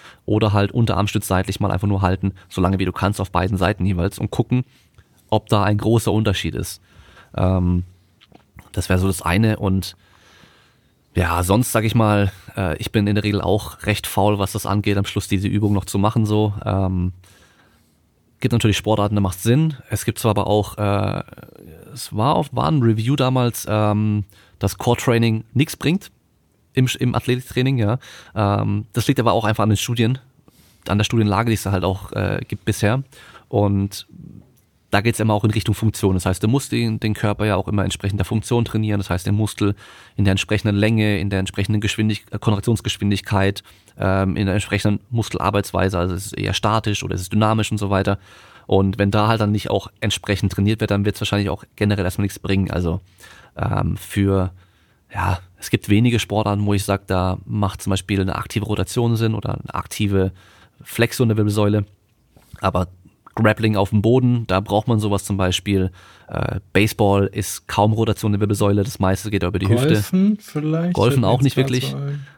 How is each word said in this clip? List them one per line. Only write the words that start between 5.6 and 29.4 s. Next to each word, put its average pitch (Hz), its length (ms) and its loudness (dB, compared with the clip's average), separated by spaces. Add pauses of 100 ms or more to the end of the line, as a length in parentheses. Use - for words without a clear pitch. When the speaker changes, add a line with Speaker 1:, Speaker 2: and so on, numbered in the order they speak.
Speaker 1:
ein 104 140 2
großer 110 340 2
Unterschied 104 440 0
ist. - 260 -8 (560)
Ähm, 90 460 2 (880)
das - 180 -4
wär 92 80 4
so 90 80 2
das 95 160 -2
eine 107 380 2
und 95 360 -2 (1200)
ja, 87 280 0
sonst 101 280 2
sag 110 120 2
ich 110 100 0
mal, 104 380 4 (260)
äh, 87 200 -2
ich - 140 -10
bin 104 140 2
in 101 80 0
der 104 100 0
Regel 104 160 0
auch - 440 -2
recht - 240 -2
faul, 104 320 2
was 98 140 -2
das 104 120 -6
angeht, 104 320 0
am 98 80 0
Schluss - 220 -6
diese 98 200 0
Übung 104 260 2
noch 95 120 0
zu - 140 -2
machen, 107 260 2
so. 107 280 0 (120)
Ähm, 92 480 0 (1300)
gibt 123 120 0
natürlich 110 240 2
Sportarten, 104 400 0
da 101 60 2
macht's - 220 -2
Sinn. 143 320 2 (140)
Es - 140 -4
gibt - 160 -4
zwar 110 120 2
aber 101 160 0
auch, 104 300 0
äh, 101 460 -2 (720)
es 120 200 -14
war 120 220 0
auf, 151 160 -2
war 123 160 -2
ein 156 140 2
Review 113 340 2
damals, 127 540 0
ähm, 107 560 0 (340)
dass - 180 -2
Core-Training 117 680 2 (100)
nix 139 240 0
bringt - 340 -2 (600)
im, 127 140 2 (120)
im 123 160 0
Athletiktraining, 127 600 -2
ja. 110 220 0 (360)
Ähm, 104 580 0
das - 140 -2
liegt 139 120 2
aber 113 140 4
auch 110 120 2